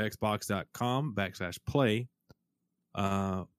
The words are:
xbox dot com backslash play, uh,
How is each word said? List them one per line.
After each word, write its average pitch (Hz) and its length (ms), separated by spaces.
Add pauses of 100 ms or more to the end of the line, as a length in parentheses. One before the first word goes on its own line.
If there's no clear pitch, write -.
xbox 107 380
dot 98 260
com 123 420
backslash 92 520
play, 123 400 (880)
uh, 98 480 (160)